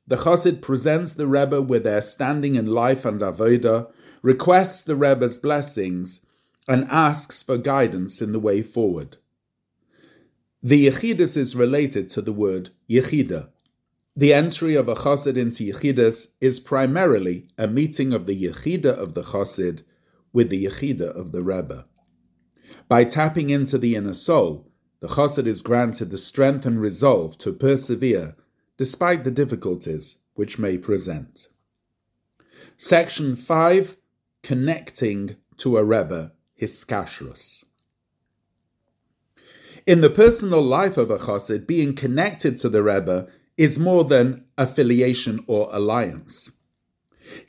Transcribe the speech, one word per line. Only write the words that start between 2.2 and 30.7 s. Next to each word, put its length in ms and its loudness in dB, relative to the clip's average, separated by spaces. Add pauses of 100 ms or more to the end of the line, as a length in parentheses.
in 120 0
life 380 0
and 160 -4
avodah, 720 2 (320)
requests 640 4
the 100 -4
Rebbe's 420 2
blessings, 840 -6 (480)
and 220 2
asks 520 0
for 160 -2
guidance 640 -2
in 80 -4
the 80 -4
way 240 0
forward. 540 -4 (1500)
The 240 6
yechidus 500 2
is 200 -2
related 540 0
to 120 -6
the 100 -6
word 380 -4 (180)
yechida. 600 0 (640)
The 180 4
entry 440 2
of 120 2
a 60 -2
chassid 420 -2
into 280 -4
yechidus 640 0 (120)
is 200 0
primarily 880 0 (100)
a 100 -2
meeting 460 -2
of 140 -4
the 140 -4
yechida 560 -2
of 180 -10
the 80 -8
chassid 600 -6 (500)
with 180 2
the 160 -2
yechida 500 -6
of 160 -12
the 100 -6
Rebbe. 440 -6 (1000)
By 180 8
tapping 440 0
into 300 0
the 160 0
inner 200 -6
soul, 560 0 (300)
the 80 -10
chassid 380 0
is 160 -2
granted 480 -2
the 80 -10
strength 480 0
and 160 0
resolve 560 0
to 140 -6
persevere 840 0 (400)
despite 480 -2
the 60 -2
difficulties 880 -4 (160)
which 240 -6
may 180 -2